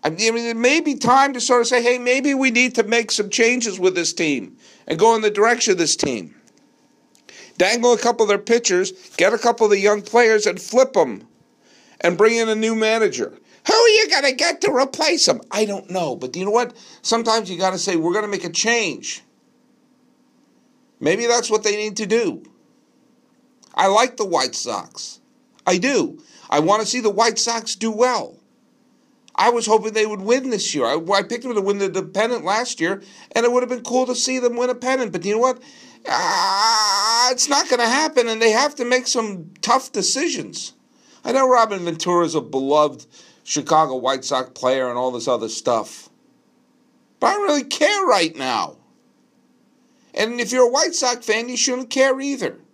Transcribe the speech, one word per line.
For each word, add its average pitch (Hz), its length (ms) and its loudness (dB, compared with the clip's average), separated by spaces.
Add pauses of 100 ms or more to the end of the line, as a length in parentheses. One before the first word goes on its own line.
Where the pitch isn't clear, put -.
I 156 60 2
mean, 220 260 0
it 233 200 -4
may 254 240 2
be 302 140 -2
time 269 380 4
to 247 80 -8
sort 247 220 2
of 233 40 0
say, 247 160 2
"Hey, 247 160 2
maybe 254 360 0
we 262 180 0
need 247 240 2
to 226 80 2
make 226 260 0
some 202 180 -2
changes 233 520 0
with 185 160 2
this 165 160 -2
team 139 440 -4 (300)
and 160 140 -4
go 226 160 6
in 220 60 -2
the 214 80 2
direction 220 420 2
of 185 60 2
this 165 180 0
team." 110 380 -4 (1200)
Dangle 233 340 2
a 226 60 4
couple 233 240 0
of 214 60 4
their 202 100 2
pitchers, 196 540 0 (240)
get 202 160 4
a 226 60 -2
couple 233 260 2
of 208 80 4
the 196 80 4
young 208 220 2
players 220 440 4
and 185 140 -2
flip 254 360 2
'em 127 300 0 (760)
and 175 140 2
bring 226 200 4
in 226 120 0
a 220 60 0
new 220 220 0
manager. 220 600 0 (300)
Who - 60 2
are 453 160 6
you 440 200 4
gonna 285 220 2
get 302 300 -2
to 403 100 0
replace 285 560 0
him? 127 140 0 (100)
I 208 140 0
don't 202 260 -8
know. 170 240 -4
But 127 220 -10
you 180 80 -6
know 208 80 0
what? 240 240 0 (260)
Sometimes 226 480 0
you 175 80 -8
gotta 185 200 0
say, 190 180 -2
"We're 165 180 -2
gonna 208 140 -2
make 196 160 -6
a 170 60 -8
change." 214 720 -4 (1800)
Maybe 196 260 0
that's 233 240 0
what 214 140 0
they 208 120 0
need 214 200 -6
to 220 100 -6
do. 196 380 -2 (1300)
I 190 140 2
like 233 300 2
the 220 60 -2
White 147 300 -2
Sox. - 640 -10 (480)
I 185 120 2
do. 196 440 -2 (260)
I 147 120 2
wanna 202 260 2
see 240 140 -4
the 220 100 0
White 226 300 0
Sox 233 340 -4
do 220 160 -2
well. 220 480 -2 (1000)
I 214 120 4
was 233 160 -2
hoping 214 260 2
they 214 140 0
would 208 160 -8
win 254 260 0
this 214 260 -4
year. 135 120 0
I, 123 80 0 (180)
I 202 100 4
picked 233 200 -10
them 254 120 -6
to 208 60 0
win 202 160 -2
the, 196 140 -2
the 180 120 -4
pennant 208 400 -4
last 214 380 -4
year, 196 220 -4 (300)
and 233 120 0
it 240 80 2
would 247 100 2
have 247 60 -4
been 240 140 -6
cool 247 240 -2
to 247 80 -6
see 262 240 -2
them 240 180 0
win 247 140 -2
a 247 40 -4
pennant. 247 380 -2
But 170 140 -8
you 202 80 0
know 220 60 0
what? 254 200 0 (480)
Uh, 208 1200 0
it's 247 140 0
not 285 220 0
gonna 240 180 2
happen, 269 420 0
and 220 120 0
they 226 120 4
have 277 240 2
to 262 100 -6
make 247 200 0
some 202 440 -4 (100)
tough 262 320 0
decisions. 214 800 -4 (500)
I 247 100 -4
know 269 140 4
Robin 220 380 2
Ventura 170 400 0
is 151 100 -4
a 156 60 0
beloved 135 640 0 (400)
Chicago 151 520 0
White 127 280 -4
Sox 127 300 -4
player 131 340 -2
and 120 80 -6
all 127 140 -2
this 120 180 -6
other 113 220 -2
stuff, - 580 -4 (1120)
but - 60 0
I 370 80 2
don't 403 120 -2
really 285 180 0
care 381 420 0
right 185 280 0
now. 117 440 -4 (1400)
And 240 260 -4
if 214 100 -4
you're 254 160 4
a 240 60 0
White 311 220 -2
Sox 240 320 -4
fan, 226 240 -2
you 247 80 -6
shouldn't 254 320 -2
care 262 280 2
either. 269 400 -6 (160)